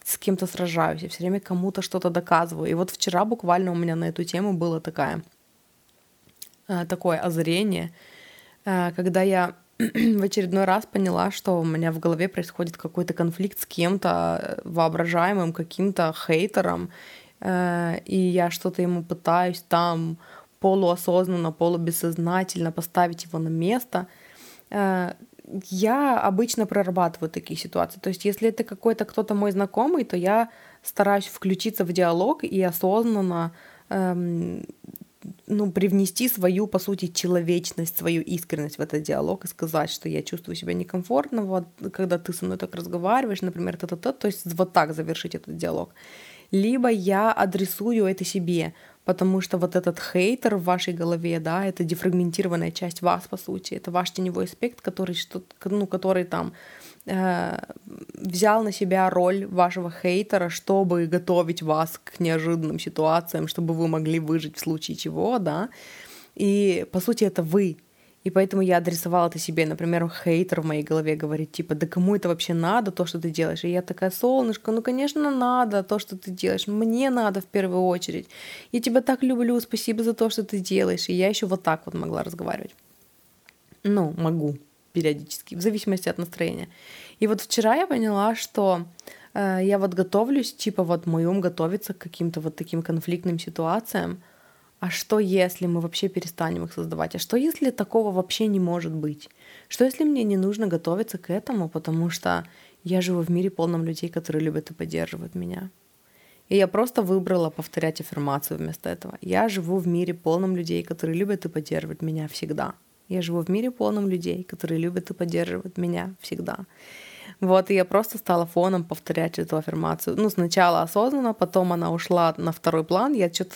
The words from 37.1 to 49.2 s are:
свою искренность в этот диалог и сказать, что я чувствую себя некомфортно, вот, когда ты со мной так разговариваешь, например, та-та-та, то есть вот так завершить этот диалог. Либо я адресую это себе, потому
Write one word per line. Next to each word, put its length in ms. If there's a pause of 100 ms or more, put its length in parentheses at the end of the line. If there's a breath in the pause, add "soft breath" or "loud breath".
свою 260
искренность 560
в 20
этот 220
диалог 420
и 20
сказать, 440
что 180
я 140
чувствую 320
себя 180
некомфортно, 680
вот, 220 (280)
когда 240
ты 160
со 120
мной 120
так 180
разговариваешь, 680
например, 340
та-та-та, 360
то 140
есть 180 (100)
вот 180
так 200
завершить 420
этот 220
диалог. 320 (600 loud breath)
Либо 380
я 440
адресую 720
это 200
себе, 480 (320 loud breath)
потому 360